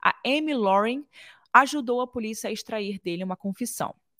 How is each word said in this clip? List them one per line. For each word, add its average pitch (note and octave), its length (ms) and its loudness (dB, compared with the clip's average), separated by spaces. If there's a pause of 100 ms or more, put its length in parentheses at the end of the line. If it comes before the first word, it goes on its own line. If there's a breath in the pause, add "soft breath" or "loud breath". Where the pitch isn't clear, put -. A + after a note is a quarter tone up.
a - 140 4 (100)
Amy D4+ 280 0
Loring, A3 520 2 (480 loud breath)
ajudou B3+ 480 4
a B3+ 60 -2
polícia A3 420 -6
a G#3 40 -4
extrair G#3 460 -6
dele F3 240 -4
uma F#3 120 -4
confissão. - 580 -6 (260)